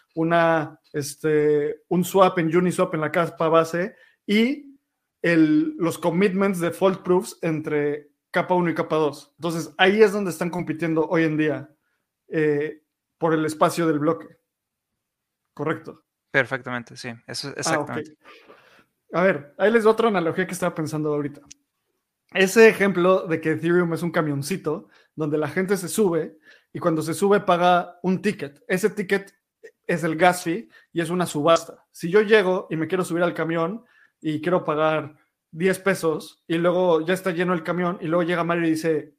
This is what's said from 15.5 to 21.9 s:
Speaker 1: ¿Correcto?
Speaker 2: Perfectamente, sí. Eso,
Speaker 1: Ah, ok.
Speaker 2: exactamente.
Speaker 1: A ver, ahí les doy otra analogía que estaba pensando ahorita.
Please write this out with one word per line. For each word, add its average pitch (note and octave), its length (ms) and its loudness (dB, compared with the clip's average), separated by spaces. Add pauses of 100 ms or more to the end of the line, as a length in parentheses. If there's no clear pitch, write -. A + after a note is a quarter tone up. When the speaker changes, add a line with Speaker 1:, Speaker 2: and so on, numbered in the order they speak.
Speaker 1:
¿Correcto? - 500 -8 (260)
Speaker 2:
Perfectamente, B2 680 -4
sí. B2 120 -12 (160)
Eso, B2 240 -12
Speaker 1:
Ah, - 20 -12
ok. - 80 -12
Speaker 2:
exactamente. D3+ 580 -6 (960)
Speaker 1:
A E3+ 80 0
ver, F3 360 0
ahí G3 140 2
les A#3 120 2
doy A3 100 6
otra A3+ 160 2
analogía F3+ 360 0
que F3+ 80 -8
estaba F3 220 -4
pensando D3+ 380 -4
ahorita. D3 280 -6 (920)